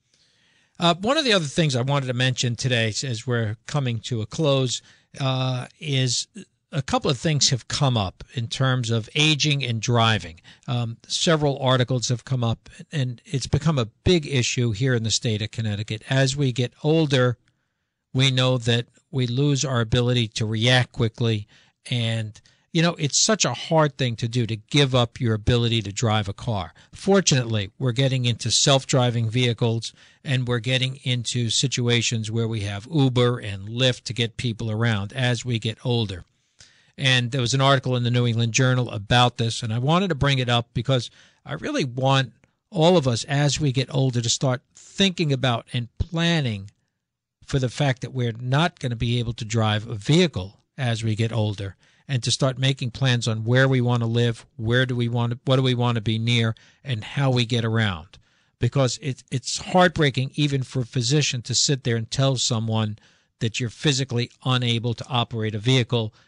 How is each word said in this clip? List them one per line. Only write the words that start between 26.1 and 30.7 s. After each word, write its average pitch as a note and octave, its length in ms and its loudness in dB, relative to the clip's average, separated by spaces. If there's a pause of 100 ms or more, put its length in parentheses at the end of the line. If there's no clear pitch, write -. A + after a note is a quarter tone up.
a G2+ 60 -6
car. G2 400 -6 (220)
Fortunately, B2+ 840 2
we're C3 140 0
getting B2+ 320 0
into A#2 260 -2
self-driving B2 800 2
vehicles, A#2 640 0 (320)
and B2+ 240 -2
we're B2 100 0
getting C3 440 -2